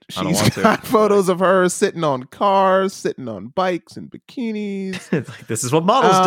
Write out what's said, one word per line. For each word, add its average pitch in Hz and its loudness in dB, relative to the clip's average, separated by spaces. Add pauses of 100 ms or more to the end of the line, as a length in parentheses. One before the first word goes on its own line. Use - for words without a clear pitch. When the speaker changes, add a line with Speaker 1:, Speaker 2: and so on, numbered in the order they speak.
(140)
Speaker 1:
I 95 -4
don't 92 0
Speaker 2:
she's 107 0
Speaker 1:
want - 2
to. - -6
Speaker 2:
got - 2
<laughs> - -
photos 202 2
of 175 0
her 185 4
sitting 185 -2
on 131 -2
cars, 190 0
sitting - -8
on 104 -10
bikes 180 -4
and 82 -16
bikinis. 202 -8
Speaker 1:
<laughs> - -4
It's 143 -4
like, - -18
this - -6
is 123 -4
what 165 2
models 190 4